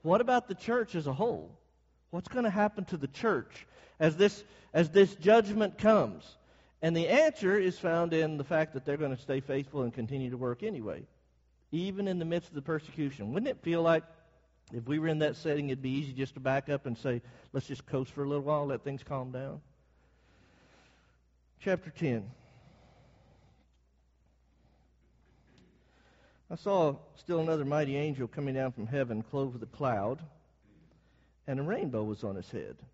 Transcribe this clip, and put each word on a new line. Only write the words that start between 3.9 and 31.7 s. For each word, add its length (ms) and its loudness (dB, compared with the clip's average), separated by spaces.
as 160 6
this, 280 4
as 160 4
this 260 8
judgment 640 4
comes?" 600 4
And 160 2
the 100 2
answer 480 4
is 220 0
found 360 0
in 240 0
the 60 -6
fact 300 0
that 100 -6
they're 140 -2
gonna 200 -2
stay 240 -2
faithful 420 -4
and 100 -2
continue 380 -4
to 60 -6
work 260 -4
anyway, 420 -6
even 360 -4
in 120 -2
the 60 -4
midst 220 -2
of 80 -20
the 60 -6
persecution. 720 -4
Wouldn't 160 -2
it 140 -8
feel 180 0
like, 220 4
if 160 -8
we 100 0
were 120 0
in 100 0
that 160 2
setting, 340 -2
it'd 120 -2
be 80 -2
easy 240 -2
just 220 -6
to 40 -12
back 300 -2
up 160 -2
and 120 -4
say, 240 -2
"Let's 160 -4
just 180 -12
coast 260 -4
for 120 -6
a 40 -2
little 180 -2
while, 200 0
let 180 -4
things 200 -8
calm 280 -8
down"? 300 -10
Chapter 300 -2
ten. 420 -2
"I 60 -8
saw 420 2
still 260 -2
another 240 0
mighty 320 0
angel 320 -2
coming 240 -4
down 180 -2
from 160 -8
heaven, 340 -2
clothed 320 -4
with 100 -10
a 140 -16
cloud, 460 -2
and 120 -4
a 40 -4
rainbow 400 -4